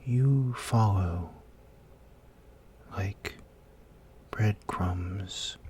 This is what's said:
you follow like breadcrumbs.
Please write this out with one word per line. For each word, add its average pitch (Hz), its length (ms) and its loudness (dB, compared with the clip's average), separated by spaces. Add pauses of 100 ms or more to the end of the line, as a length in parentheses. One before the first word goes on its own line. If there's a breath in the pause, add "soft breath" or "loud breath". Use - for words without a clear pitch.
you 131 520 4
follow 92 720 2 (1700)
like - 420 -6 (960)
breadcrumbs. 90 1300 -2 (120)